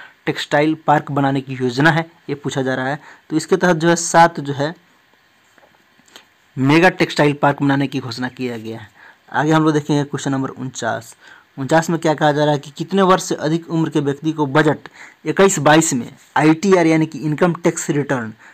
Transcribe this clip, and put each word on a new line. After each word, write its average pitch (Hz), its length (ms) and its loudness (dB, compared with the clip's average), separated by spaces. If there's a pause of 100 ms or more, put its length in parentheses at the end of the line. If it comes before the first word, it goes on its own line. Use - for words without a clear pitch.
(260)
टेक्सटाइल 151 480 0 (120)
पार्क 151 240 2
बनाने 139 300 0
की 135 140 -10
योजना 127 360 0
है, 160 200 -2 (180)
ये 143 60 -8
पूछा 139 280 -4
जा 131 120 -2
रहा 131 140 -4
है। 143 120 -6 (300)
तो 156 60 -2
इसके 156 200 0
तहत 180 200 2
जो 160 120 0
है 170 80 4
सात 170 440 2
जो 139 140 -6
है 147 200 -4 (1800)
मेगा 147 340 4
टेक्सटाइल 156 440 0
पार्क 147 280 0
बनाने 139 240 0
की 135 140 -8
घोषणा 123 300 -10
किया 123 280 -8
गया 110 200 -12
है। 107 120 -20 (420)
आगे 147 200 0
हम 156 120 4
लोग 156 80 4
देखेंगे 147 320 0
क्वेश्चन 139 280 -6
नंबर 135 180 -4
उनचास। 113 640 -10 (440)
उनचास 160 320 0
में 165 100 0
क्या 160 140 0
कहा 151 180 2
जा 147 120 0
रहा 147 100 2
है 143 60 -2
कि - 100 -18
कितने 190 320 -2
वर्ष 180 200 4
से - 140 -6
अधिक 165 340 -4
उम्र 160 200 -2
के 151 100 -2
व्यक्ति 143 320 -2
को 151 160 -4
बजट 147 400 0 (360)
इक्कीस 190 360 2
बाईस 156 340 4
में 120 160 -6 (260)
आईटीआर 160 500 4
यानी 160 200 2
कि 156 140 -10
इनकम 156 340 0
टैक्स - 360 -2
रिटर्न, 135 420 -4 (220)